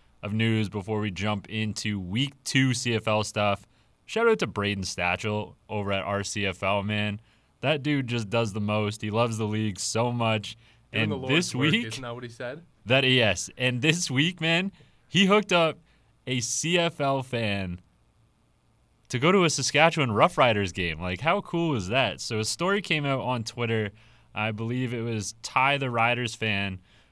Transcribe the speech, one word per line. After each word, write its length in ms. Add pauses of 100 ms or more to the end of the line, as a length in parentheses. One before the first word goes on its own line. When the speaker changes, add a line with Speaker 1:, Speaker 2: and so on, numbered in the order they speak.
(220)
Speaker 1:
of 120
news 360
before 300
we 120
jump 380
into 500
week 340 (100)
two 300
C 220
F 120
L 160
stuff. 420 (400)
Shout 220
out 120
to 80
Braden 360
Stachel 720 (140)
over 220
at 120
R 200
C 220
F 180
L, 200
man. 360 (420)
That 200
dude 260
just 220
does 240
the 80
most. 400
He 80
loves 300
the 80
league 320
so 320
much. 440 (360)
Speaker 2:
Doing 120
Speaker 1:
And 80
Speaker 2:
the 40
Lord's 200
Speaker 1:
this 200
Speaker 2:
work, 160
Speaker 1:
week, 160
Speaker 2:
isn't 160
that 100
what 100
he 60
said? 320 (240)
Speaker 1:
that, 180
yes. 540
And 240
this 300
week, 280
man, 320 (360)
he 180
hooked 260
up 280 (480)
a 140
C 360
F 240
L 220
fan 580 (1300)
to 80
go 140
to 120
a 60
Saskatchewan 640
Roughriders 600
game. 280
Like, 200
how 200
cool 340
is 120
that? 340
So 180
a 60
story 360
came 240
out 160
on 220
Twitter. 460 (440)
I 180
believe 420
it 80
was 320 (100)
Ty 340
the 120
Riders 460
fan 440 (320)